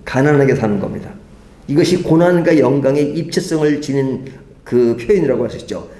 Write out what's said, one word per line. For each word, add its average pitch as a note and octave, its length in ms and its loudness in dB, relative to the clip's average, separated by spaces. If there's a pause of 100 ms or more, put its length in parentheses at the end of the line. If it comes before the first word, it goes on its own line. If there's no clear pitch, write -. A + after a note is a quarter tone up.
가난하게 C3+ 520 2
사는 G#2 240 -2
겁니다. - 320 -8 (560)
이것이 E3 340 2
고난과 E3+ 560 4
영광의 C#3+ 600 0
입체성을 D#3 600 -2
지닌 C3+ 440 -4 (400)
그 A#2 320 2
표현이라고 C3+ 480 0
할 G#2+ 60 -6
수 - 80 -12
있죠. F#2 300 -12 (120)